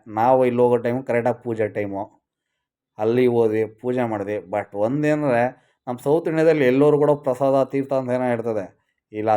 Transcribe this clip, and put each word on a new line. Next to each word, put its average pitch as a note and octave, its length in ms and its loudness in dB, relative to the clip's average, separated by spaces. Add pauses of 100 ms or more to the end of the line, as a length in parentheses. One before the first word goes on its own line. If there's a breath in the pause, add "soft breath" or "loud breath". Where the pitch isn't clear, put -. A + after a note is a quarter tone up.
(140)
ನಾವು B2+ 320 4
ಇಲ್ಲಿ A#2+ 180 0
ಹೋಗೋ A#2+ 140 4
ಟೈಮು A#2+ 260 -4
ಕರೆಕ್ಟಾಗಿ A#2+ 400 -2
ಪೂಜೆ A2 260 -4
ಟೈಮು, G2+ 320 -8 (960)
ಅಲ್ಲಿ A#2 360 2
ಹೋದ್ವಿ, A2 300 2 (140)
ಪೂಜೆ B2 280 -4
ಮಾಡಿದ್ವಿ. G#2 320 -4 (140)
But G#2 180 -4 (160)
ಒಂದೇನಂದರೆ C#3+ 580 0 (440 soft breath)
ನಮ್ಮ B2 120 -8
ಸೌತ್ E3 300 0
ಇಂಡಿಯಾದಲ್ಲಿ D#3+ 420 2
ಎಲ್ಲರೂ D3 280 4
ಕೂಡ D3 140 4 (100)
ಪ್ರಸಾದ C3+ 460 0
ತೀರ್ಥ C#3 240 -4
ಅಂತ C3 240 -4
ಏನೋ B2+ 160 -2
ಇರ್ತದೆ, A2 320 -4 (460)
ಇಲ್ಲ G#2+ 260 -2